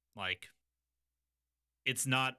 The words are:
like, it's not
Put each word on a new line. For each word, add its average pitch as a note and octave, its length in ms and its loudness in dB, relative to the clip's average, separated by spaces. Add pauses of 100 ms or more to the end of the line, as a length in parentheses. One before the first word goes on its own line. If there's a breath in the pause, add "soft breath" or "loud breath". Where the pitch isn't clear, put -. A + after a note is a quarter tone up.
(160)
like, F#2 340 -4 (1400)
it's C3 220 -2
not C3 300 2